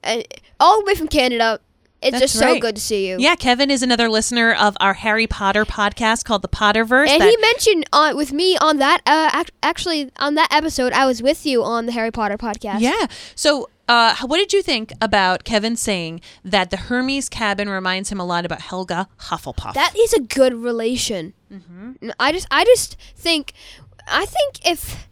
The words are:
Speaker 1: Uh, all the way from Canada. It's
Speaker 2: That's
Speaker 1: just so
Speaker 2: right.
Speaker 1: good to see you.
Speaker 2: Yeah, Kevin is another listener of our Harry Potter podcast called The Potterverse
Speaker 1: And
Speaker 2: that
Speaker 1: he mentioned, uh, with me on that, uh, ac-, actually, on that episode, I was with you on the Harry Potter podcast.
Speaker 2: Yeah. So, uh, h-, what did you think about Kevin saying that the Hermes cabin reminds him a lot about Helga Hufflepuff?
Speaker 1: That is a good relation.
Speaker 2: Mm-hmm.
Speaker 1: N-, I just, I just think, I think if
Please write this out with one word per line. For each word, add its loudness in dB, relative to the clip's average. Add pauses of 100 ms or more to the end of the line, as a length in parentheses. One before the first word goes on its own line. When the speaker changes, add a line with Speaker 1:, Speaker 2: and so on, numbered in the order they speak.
Speaker 1:
Uh, -4 (360)
all 6
the -4
way 2
from -4
Canada. 0 (420)
It's 0
Speaker 2:
That's 2
Speaker 1:
just -2
so 4
Speaker 2:
right. 2
Speaker 1:
good -4
to -12
see -4
you. -6
Speaker 2:
Yeah, 4
Kevin 0
is 0
another 2
listener 2
of 2
our 2
Harry 0
Potter 0
podcast -2
called -2
The -8
Potterverse 2
Speaker 1:
And 4
Speaker 2:
that 6
Speaker 1:
he 6
mentioned, 2
uh, 4
with -2
me 2
on 2
that, 2
uh, 4
ac-, -4 (100)
actually, -4
on -2
that 2
episode, 0
I 4
was 0
with 0
you 2
on -2
the -6
Harry -4
Potter -4
podcast. -6
Speaker 2:
Yeah. 0 (280)
So, 0 (180)
uh, 4
h-, -10
what -2
did 0
you 2
think -4 (100)
about 0
Kevin -2
saying -6 (200)
that 0
the -6
Hermes -4
cabin -4
reminds -4
him -6
a -6
lot -2
about -8
Helga -6 (120)
Hufflepuff? -8
Speaker 1:
That 0
is 2
a 2
good 2
relation. -6 (180)
Speaker 2:
Mm-hmm. -20
Speaker 1:
N-, -12
I 0
just, -6
I 2
just 4 (180)
think, -4 (560)
I -2
think -4
if -6